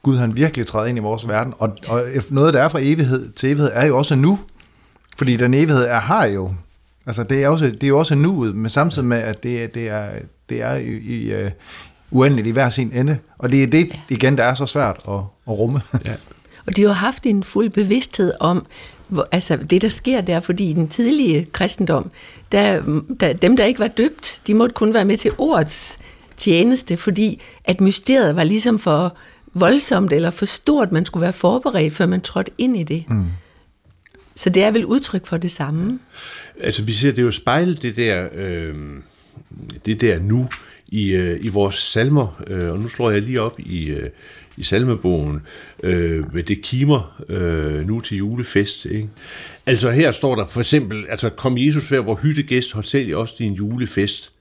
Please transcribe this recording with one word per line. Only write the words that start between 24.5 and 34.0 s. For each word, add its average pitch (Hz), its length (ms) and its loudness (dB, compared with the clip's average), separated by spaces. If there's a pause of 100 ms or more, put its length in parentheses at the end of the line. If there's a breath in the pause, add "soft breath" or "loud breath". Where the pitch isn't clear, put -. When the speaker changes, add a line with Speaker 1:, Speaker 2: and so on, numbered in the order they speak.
Speaker 2:
måtte 240 200 4
kun 220 200 2
være 208 100 4
med 214 120 2
til 220 220 0
ordets 214 600 -2 (380 loud breath)
tjeneste, 202 600 2
fordi 202 440 0 (240 loud breath)
at 180 160 0
mysteriet 196 560 4
var 170 80 2
ligesom 214 340 2
for 175 380 0 (380 soft breath)
voldsomt 190 580 4
eller 165 180 2
for 202 160 -4
stort, 247 460 0
man 170 140 2
skulle 165 160 -4
være 180 100 0
forberedt, 185 640 0
før 185 120 2
man 180 140 0
trådte - 380 -6
ind 247 180 0
i 175 60 -2
det. 160 280 -4
Speaker 1:
Mm. 104 140 2 (1120 loud breath)